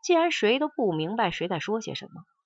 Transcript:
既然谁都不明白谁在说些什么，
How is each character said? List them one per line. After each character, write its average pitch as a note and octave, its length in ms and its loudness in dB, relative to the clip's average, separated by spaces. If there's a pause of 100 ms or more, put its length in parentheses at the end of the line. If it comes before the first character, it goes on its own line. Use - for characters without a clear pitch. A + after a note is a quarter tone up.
既 F4 120 2
然 E4 160 4
谁 A#3 280 2
都 D4 100 0
不 A3 240 0
明 D#3+ 240 -2
白 G#3 140 2
谁 E3+ 180 -4
在 F3+ 100 -2
说 G#3+ 240 -4
些 - 120 -8
什 - 120 -10
么， - 180 -20 (220)